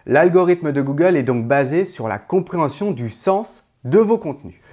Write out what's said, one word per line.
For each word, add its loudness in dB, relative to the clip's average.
L'algorithme 4
de -2
Google 2
est 2
donc -2
basé 0
sur -10
la -4
compréhension -4
du -6
sens -4
de 4
vos 2
contenus. -10